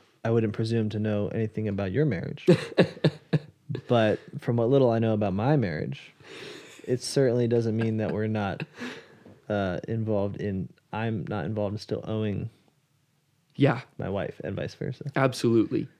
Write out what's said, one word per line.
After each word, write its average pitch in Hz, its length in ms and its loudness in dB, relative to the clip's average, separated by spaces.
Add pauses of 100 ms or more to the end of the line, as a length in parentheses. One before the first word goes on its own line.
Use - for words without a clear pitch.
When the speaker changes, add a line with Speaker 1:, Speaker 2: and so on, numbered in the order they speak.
(260)
Speaker 1:
I 113 60 2
wouldn't 110 220 4
presume 113 360 0
to 107 100 -4
know 104 300 0
anything 110 380 -2
about 98 240 -2
your 139 140 2
marriage. - 460 -4
Speaker 2:
<laughs> - 40 8 (1300)
Speaker 1:
But 110 300 4 (200)
from 120 180 -2
what 117 120 2
little 135 200 6
I 113 100 4
know 113 140 2
about 104 200 0
my 127 240 4
marriage, 87 560 -4 (720)
it 123 180 -2
certainly 123 440 2
doesn't 117 280 2
mean 113 220 0
that 104 160 -2
we're 107 140 -2
not, 104 360 -2 (840)
uh, 98 380 -2
involved 107 500 -2
in, 95 320 -4 (240)
I'm 110 340 -4
not 95 180 -4
involved 104 280 -2
in 107 40 -4
still - 300 -6
owing 110 420 -2 (1080)
Speaker 2:
Yeah. 131 260 2 (160)
Speaker 1:
my 90 120 -6
wife 95 340 -4
and 98 120 -6
vice - 180 -6
versa. - 300 -8 (140)
Speaker 2:
Absolutely. 120 720 2 (120)